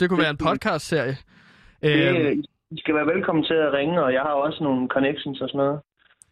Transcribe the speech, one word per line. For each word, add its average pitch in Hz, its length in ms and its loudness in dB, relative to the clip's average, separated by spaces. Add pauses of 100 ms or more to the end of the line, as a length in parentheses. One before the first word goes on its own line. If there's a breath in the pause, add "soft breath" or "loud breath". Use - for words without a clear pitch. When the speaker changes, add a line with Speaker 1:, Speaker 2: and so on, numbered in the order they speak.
Speaker 1:
det 180 80 2
kunne 180 80 0
Speaker 2:
Det 165 60 4
Speaker 1:
være 156 80 0
en 147 60 -4
podcastserie. 160 800 -2 (680 soft breath)
Speaker 2:
Det, 160 340 4 (100)
Speaker 1:
Øhm. 285 160 0 (280)
Speaker 2:
I 156 80 -12
skal 156 160 -2
være 151 120 0
velkommen 170 380 0
til 170 100 0
at 156 180 2
ringe, 156 300 0
og 127 100 2
jeg 131 100 2
har 151 100 -2
også 143 320 -2
nogle 127 240 0
connections 139 520 -2
og 131 80 -6
sådan 139 100 -8
noget, 143 220 0 (520 soft breath)